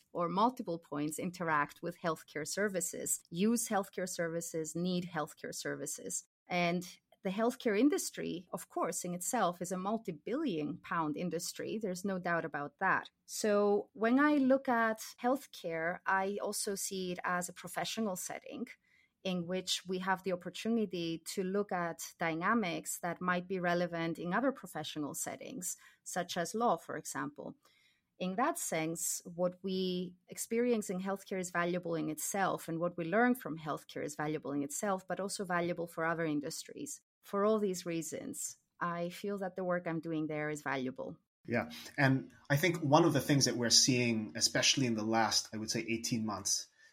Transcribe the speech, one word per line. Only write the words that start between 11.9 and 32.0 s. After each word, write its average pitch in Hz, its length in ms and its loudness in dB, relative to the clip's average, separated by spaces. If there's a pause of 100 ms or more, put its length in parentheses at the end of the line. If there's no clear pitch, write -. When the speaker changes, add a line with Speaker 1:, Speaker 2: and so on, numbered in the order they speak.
Speaker 1:
no 190 140 0
doubt 170 260 0
about 147 340 -6
that. 180 300 2 (160)
So 208 680 4
when 233 260 4
I 294 180 6
look 269 340 4
at 226 320 2 (200)
healthcare, 175 760 -2 (100)
I 196 340 2
also 208 340 -2
see 185 360 -4
it 175 140 -4
as 180 240 0
a 180 40 -12
professional 185 600 -4
setting - 520 -8 (580)
in 180 220 -2
which 180 400 -2
we 185 100 0
have 185 260 0
the 190 80 -2
opportunity 180 920 -2 (100)
to 202 100 -2
look 202 280 0
at 170 280 -2 (200)
dynamics 170 840 0
that 170 180 -4
might 180 280 0
be 190 120 -2
relevant 170 600 0
in 175 160 -2
other 247 160 2
professional 156 640 -6
settings, - 640 -8 (260)
such - 340 -4
as 170 160 -2
law, 220 240 2
for - 180 -8
example. - 600 -8 (640)
In 185 160 -4
that 277 240 0
sense, - 640 -2
what 175 280 0 (100)
we 185 500 0 (160)
experience 226 640 0
in 185 100 -2
healthcare 196 380 -4
is 180 100 -4
valuable 175 460 0
in 156 120 -2